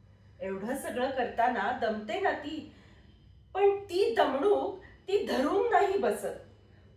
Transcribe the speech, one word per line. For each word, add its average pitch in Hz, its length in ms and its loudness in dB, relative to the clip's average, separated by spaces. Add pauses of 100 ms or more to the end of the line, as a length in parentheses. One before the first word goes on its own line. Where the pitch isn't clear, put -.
(400)
एवढं 196 360 -6
सगळं 262 340 -4
करताना 240 680 0
दमते 233 420 -4
ना 381 120 2
ती, 302 260 -8 (960)
पण 403 300 4
ती 415 300 0
दमणूक 285 640 2 (300)
ती 403 180 2
धरून 330 460 2
नाही 381 260 4
बसत. 208 400 -2 (580)